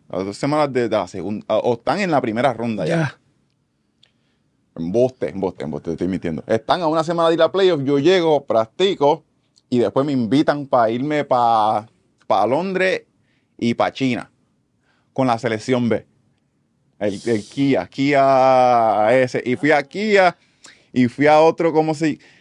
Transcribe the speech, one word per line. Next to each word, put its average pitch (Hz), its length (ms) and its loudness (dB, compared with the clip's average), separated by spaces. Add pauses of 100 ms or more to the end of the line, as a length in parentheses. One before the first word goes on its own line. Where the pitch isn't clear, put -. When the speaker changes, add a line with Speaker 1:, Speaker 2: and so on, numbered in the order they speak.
Speaker 1:
A - 140 -6
dos 101 140 -10
semanas 147 360 -2
de, 120 160 0
de 107 80 0
la 90 100 -4
segunda, 98 400 -10
o 110 280 0
están 147 240 -4
en 190 120 -4
la 143 100 2
primera 123 320 -2
ronda 110 320 -6
ya. 165 100 -2
Speaker 2:
Ya. 160 240 -4 (1600)
Speaker 1:
Embuste, 101 540 -2
embuste, 92 340 -6
embuste, 73 280 -8
estoy 87 160 -4
mintiendo. 85 380 -6
Están 139 360 -2
a 165 60 -2
una 160 160 -2
semana 170 260 -2
de 170 60 2
ir 165 60 0
a 160 100 2
playoff, 185 320 2
yo 143 140 0
llego, 160 480 2
practico, 147 800 0 (460)
y 123 100 0
después 117 260 0
me 151 60 -4
invitan 139 560 0
pa 120 240 2
irme 143 340 -4
pa, 110 640 0 (400)
pa 101 180 0
Londres 180 580 -2 (540)
y 117 160 0
pa 98 180 -2
China, 123 380 -4 (840)
con 131 140 -2
la 117 120 2
selección 120 500 -2
B. 104 160 -4 (920)
El, 101 260 -4
el 107 180 -2
Kia, 131 440 -2
Kia 127 1200 2 (120)
ese. 127 260 -2
Y 123 100 -2
fui 143 160 0
a 147 120 2
Kia, 196 540 0 (560)
y 123 140 4
fui 135 200 -2
a 151 140 8
otro, 165 320 2
¿cómo 156 220 0
se, 151 240 -2 (220)